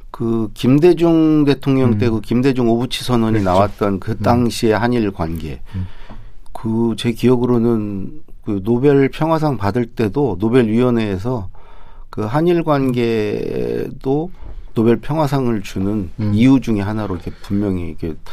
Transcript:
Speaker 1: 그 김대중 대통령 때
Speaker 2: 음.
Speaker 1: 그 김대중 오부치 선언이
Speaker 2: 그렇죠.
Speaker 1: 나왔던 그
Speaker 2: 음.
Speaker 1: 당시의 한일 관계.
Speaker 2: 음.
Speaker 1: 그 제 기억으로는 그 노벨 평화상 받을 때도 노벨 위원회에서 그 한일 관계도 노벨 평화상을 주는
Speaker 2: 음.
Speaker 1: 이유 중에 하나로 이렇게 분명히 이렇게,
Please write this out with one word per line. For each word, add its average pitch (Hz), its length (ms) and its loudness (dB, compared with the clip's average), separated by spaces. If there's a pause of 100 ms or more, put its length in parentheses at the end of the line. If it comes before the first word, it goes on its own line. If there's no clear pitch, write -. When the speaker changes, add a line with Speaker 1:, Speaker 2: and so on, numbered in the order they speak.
(120)
Speaker 1:
그 113 420 -2
김대중 156 920 4
대통령 131 520 2
때 123 100 2
Speaker 2:
음. 110 80 0
Speaker 1:
그 104 60 -2
김대중 123 480 2
오부치 117 340 -2
선언이 113 360 2
Speaker 2:
그렇죠. 95 100 0
Speaker 1:
나왔던 98 500 2
그 110 120 -6
Speaker 2:
음. 107 80 -4
Speaker 1:
당시의 117 580 2
한일 117 340 0
관계. 80 500 -6 (140)
Speaker 2:
음. 92 120 -6 (640)
Speaker 1:
그 113 460 -2
제 120 140 -2
기억으로는 117 1120 2 (200)
그 101 200 -4
노벨 135 460 4
평화상 156 480 0
받을 101 280 0
때도 110 540 -2
노벨 113 300 4
위원회에서 113 800 0 (600)
그 - 120 -6
한일 160 420 2
관계도 123 1700 -2 (420)
노벨 113 240 4
평화상을 135 640 0
주는 98 480 -4 (100)
Speaker 2:
음. 104 140 0
Speaker 1:
이유 127 280 6
중에 113 200 0
하나로 101 340 -4
이렇게 82 160 -8 (100)
분명히 98 480 -2
이렇게, 78 260 -6 (180)